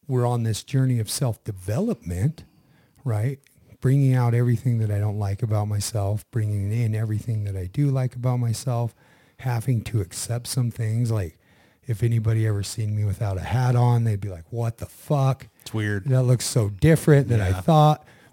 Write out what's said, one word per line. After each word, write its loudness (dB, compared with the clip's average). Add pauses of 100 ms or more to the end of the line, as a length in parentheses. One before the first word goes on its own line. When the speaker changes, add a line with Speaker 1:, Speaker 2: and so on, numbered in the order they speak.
Speaker 1:
we're 0
on 0
this -2
journey 0
of -4
self-development, -4 (600)
right? -2 (420)
Bringing 4
out 2
everything 2
that 0
I 0
don't -2
like -4
about 0
myself, -4
bringing -2
in 0
everything -4
that -6
I -6
do -2
like -2
about -2
myself, -2 (420)
having -2
to -2
accept -8
some -2
things. -2
Like, -4 (480)
if -6
anybody 2
ever -2
seen -4
me 0
without -2
a -6
hat 0
on, 4
they'd -2
be -8
like, -14
"What -6
the -12
fuck? -2 (160)
Speaker 2:
It's -12
weird. -2
Speaker 1:
That 2
looks 2
so 0
different 6
than 2
I 0
Speaker 2:
Yeah. -2
Speaker 1:
thought," 4 (280)